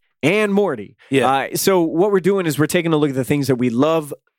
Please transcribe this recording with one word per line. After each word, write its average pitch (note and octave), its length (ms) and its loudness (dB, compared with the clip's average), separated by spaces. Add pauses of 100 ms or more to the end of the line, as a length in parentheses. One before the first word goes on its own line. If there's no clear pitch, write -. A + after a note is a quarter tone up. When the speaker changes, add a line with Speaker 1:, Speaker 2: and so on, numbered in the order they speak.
(240)
Speaker 1:
and G3+ 300 0
Morty. G3 420 -2 (140)
Speaker 2:
Yeah. B2+ 220 2
Speaker 1:
Uh, C3+ 240 -2
so F#3 260 2
what E3 300 0
we're F#3+ 80 2
doing F#3 260 0
is C#3+ 140 -2
we're D3+ 80 2
taking E3+ 260 0
a D3+ 40 4
look D3 120 2
at C3 60 -4
the C3 100 -2
things C#3+ 220 -2
that C3+ 80 2
we B2 140 0
love D3 440 0 (260)